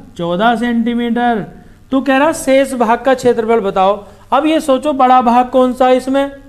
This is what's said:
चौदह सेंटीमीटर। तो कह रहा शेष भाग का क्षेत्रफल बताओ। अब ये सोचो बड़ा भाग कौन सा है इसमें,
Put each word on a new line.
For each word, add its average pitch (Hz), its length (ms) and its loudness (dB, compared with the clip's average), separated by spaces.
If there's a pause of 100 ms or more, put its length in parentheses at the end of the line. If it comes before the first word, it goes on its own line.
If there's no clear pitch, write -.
(160)
चौदह 180 400 -2
सेंटीमीटर। 233 880 -2 (460)
तो 269 120 0
कह 269 140 0
रहा 294 180 2
शेष 269 400 0
भाग 233 300 0
का 262 100 2
क्षेत्रफल 233 480 0
बताओ। 196 420 0 (280)
अब 277 140 2
ये 311 160 0
सोचो 277 320 0
बड़ा 254 280 4
भाग 247 280 2
कौन 254 240 2
सा 254 120 0
है 254 100 4
इसमें, 269 340 -2 (180)